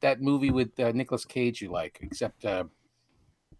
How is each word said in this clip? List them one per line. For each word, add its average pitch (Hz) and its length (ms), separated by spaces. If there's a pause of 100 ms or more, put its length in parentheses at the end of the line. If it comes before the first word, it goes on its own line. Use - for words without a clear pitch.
that 135 200
movie 139 300
with, 123 280
uh, 117 120
Nicolas 127 320
Cage 120 380
you 90 100
like, 82 300
except, - 420
uh, 95 220 (960)